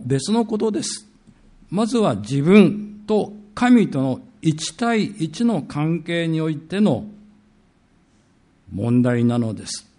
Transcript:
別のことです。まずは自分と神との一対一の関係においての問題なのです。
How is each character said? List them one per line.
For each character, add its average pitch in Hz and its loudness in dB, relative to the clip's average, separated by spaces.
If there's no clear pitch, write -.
別 135 -2
の 226 2
こ 214 -4
と 220 0
で 285 -4
す。 - -12
ま 208 -2
ず 214 -2
は 185 2
自 113 -4
分 180 6
と 208 -2
神 247 4
と 135 -4
の 131 -2
一 156 -2
対 233 -2
一 160 -6
の 196 0
関 160 -4
係 170 -4
に 160 -2
お 160 -2
い 151 -4
て 180 -8
の 151 0
問 117 0
題 120 2
な 120 2
の 113 -2
で 110 -12
す。 - -14